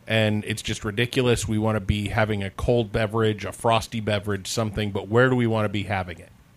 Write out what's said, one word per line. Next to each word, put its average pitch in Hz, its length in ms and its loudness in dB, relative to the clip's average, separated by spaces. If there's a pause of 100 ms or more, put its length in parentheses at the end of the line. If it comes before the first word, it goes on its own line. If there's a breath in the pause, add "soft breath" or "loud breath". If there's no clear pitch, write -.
and 107 380 2
it's - 180 -6
just - 220 -6
ridiculous. 120 640 2
We 107 100 0
want 110 180 0
to 104 40 -2
be 101 280 -2
having 107 360 0
a 95 60 -6
cold 120 420 0
beverage, 110 520 0
a 92 80 -8
frosty 113 480 0
beverage, 104 460 -2
something, 107 460 -2
but 98 160 -6
where 120 200 6
do 127 80 4
we 120 120 2
want 110 160 2
to 104 40 0
be 98 160 -2
having 92 360 -4
it? - 100 -20 (260)